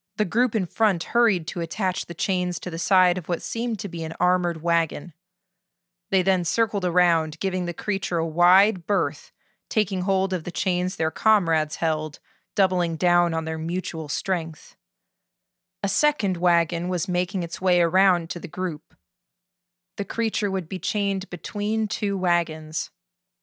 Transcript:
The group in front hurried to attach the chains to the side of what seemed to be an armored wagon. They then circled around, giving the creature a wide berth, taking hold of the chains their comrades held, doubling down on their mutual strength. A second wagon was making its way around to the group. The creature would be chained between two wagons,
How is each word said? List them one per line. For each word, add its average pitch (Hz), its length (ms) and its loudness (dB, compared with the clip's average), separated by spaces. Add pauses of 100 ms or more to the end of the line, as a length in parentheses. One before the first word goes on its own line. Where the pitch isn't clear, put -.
(180)
The 208 80 2
group 226 300 0
in 190 100 0
front 190 380 0
hurried 208 440 0
to - 140 -4
attach 185 460 -4
the 175 60 -8
chains 180 460 -2
to 170 120 -6
the 170 80 -6
side 185 380 4
of 170 120 -8
what 175 140 0
seemed 226 360 -2
to - 80 -6
be 165 160 -4
an 160 160 -6
armored 180 440 0
wagon. 165 500 -2 (960)
They 190 120 2
then 180 240 2
circled 208 400 0
around, 170 560 2
giving 180 240 0
the 170 80 -2
creature 190 440 -2
a 165 80 2
wide 175 640 4
berth, 160 440 -2 (380)
taking 190 340 0
hold 190 280 2
of 170 140 -4
the 165 60 -6
chains 180 440 -2
their 160 160 -2
comrades 165 680 2
held, 156 420 -2 (360)
doubling 180 400 2
down 175 380 2
on 160 100 -2
their 160 140 -4
mutual 160 500 -4
strength. 165 680 -4 (1080)
A 196 60 0
second 208 480 2
wagon 170 500 2
was 180 220 0
making 180 340 0
its - 160 -6
way 180 220 4
around 175 480 2
to 170 100 -8
the 165 80 -8
group. 170 460 -6 (1040)
The 196 80 -4
creature 220 440 -2
would 185 200 -4
be 180 100 -4
chained 196 500 -2
between 214 580 -2
two 202 300 -2
wagons, 165 720 -2 (540)